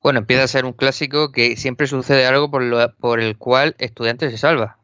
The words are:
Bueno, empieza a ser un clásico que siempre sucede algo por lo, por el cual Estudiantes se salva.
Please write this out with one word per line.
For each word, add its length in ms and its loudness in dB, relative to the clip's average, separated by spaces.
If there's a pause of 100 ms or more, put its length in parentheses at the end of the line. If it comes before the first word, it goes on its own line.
Bueno, 180 2
empieza 240 2
a 40 2
ser 180 0
un 80 -8
clásico 580 -2
que 260 0
siempre 280 -4
sucede 400 2
algo 240 2
por 140 -2
lo, 320 0
por 240 -2
el 180 -2
cual 400 0
Estudiantes 540 -4
se 60 -12
salva. 460 0